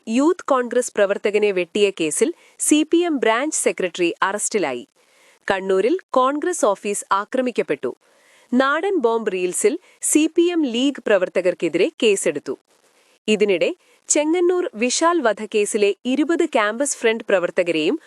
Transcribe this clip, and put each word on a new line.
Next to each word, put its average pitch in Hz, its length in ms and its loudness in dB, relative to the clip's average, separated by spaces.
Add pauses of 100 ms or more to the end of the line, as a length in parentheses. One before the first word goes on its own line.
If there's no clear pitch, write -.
യൂത്ത് 269 380 0
കോൺഗ്രസ് 247 500 -2
പ്രവർത്തകനെ 208 560 0
വെട്ടിയ 190 380 0
കേസിൽ 185 440 -2 (260)
സി 302 240 4
പി 320 140 2
എം 339 200 0
ബ്രാഞ്ച് 226 380 0
സെക്രട്ടറി 180 580 -2 (100)
അറസ്റ്റിലായി. 180 640 -4 (640)
കണ്ണൂരിൽ 190 480 0 (100)
കോൺഗ്രസ് 285 560 0
ഓഫീസ് 202 460 -2
ആക്രമിക്കപ്പെട്ടു. 202 840 -4 (580)
നാടൻ 311 440 0
ബോംബ് 226 340 0
റീൽസിൽ 185 480 -2 (220)
സി 311 340 0
പി 349 60 2
എം 339 240 0
ലീഗ് 254 420 -2
പ്രവർത്തകർക്കെതിരെ 180 840 0 (120)
കേസെടുത്തു. 170 540 0 (680)
ഇതിനിടെ 208 480 2 (320)
ചെങ്ങന്നൂർ 349 680 2
വിശാൽ 320 460 0
വധക്കേസിലെ 208 760 0 (100)
ഇരുപത് 302 400 0
ക്യാമ്പസ് 233 520 -2
ഫ്രണ്ട് 226 320 -2
പ്രവർത്തകരെയും 175 760 0